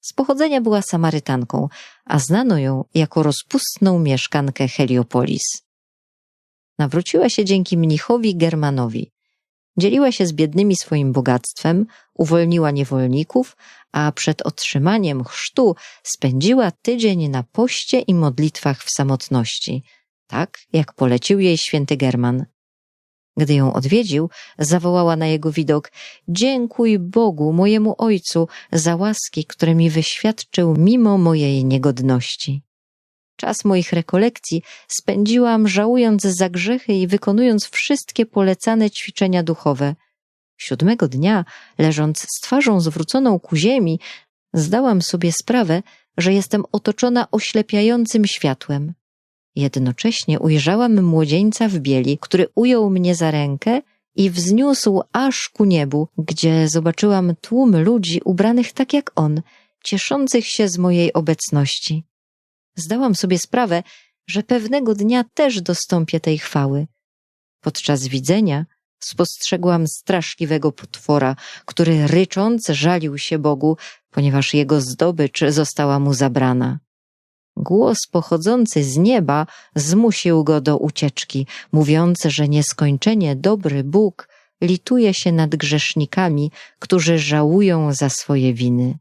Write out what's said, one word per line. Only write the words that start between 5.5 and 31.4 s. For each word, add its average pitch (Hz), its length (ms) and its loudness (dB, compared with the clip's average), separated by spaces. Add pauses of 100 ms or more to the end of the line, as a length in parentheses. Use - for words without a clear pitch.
Nawróciła 175 500 0
się 214 160 -2
dzięki 185 320 0
mnichowi 175 600 0
Germanowi. 139 760 -2 (680)
Dzieliła 240 340 2
się 196 140 0
z 165 80 -4
biednymi 160 420 2
swoim 143 360 -2
bogactwem, 135 760 0 (280)
uwolniła 165 580 2
niewolników, 139 880 -2 (340)
a 151 200 0
przed - 300 -4
otrzymaniem 156 840 -2
chrztu - 520 0 (280)
spędziła 175 680 0
tydzień 214 560 -2
na 131 160 -4
poście - 560 -2
i 196 140 0
modlitwach 147 680 0
w - 120 -10
samotności, 131 880 -4 (440)
tak - 320 -6 (140)
jak 151 200 -2
polecił 123 460 0
jej 180 180 2
święty 143 400 -2
German. 123 480 0 (960)
Gdy 151 140 2
ją 135 200 2
odwiedził, 165 560 0 (280)
zawołała 170 580 2
na 160 120 -2
jego 156 240 0
widok: 151 400 -2 (360)
Dziękuj 226 720 0
Bogu, 175 540 0
mojemu 214 440 2
Ojcu, 185 500 0 (240)
za 165 240 0
łaski, 190 500 -4
które 165 300 0
mi 165 140 4
wyświadczył 165 880 0
mimo 208 400 4
mojej 147 480 2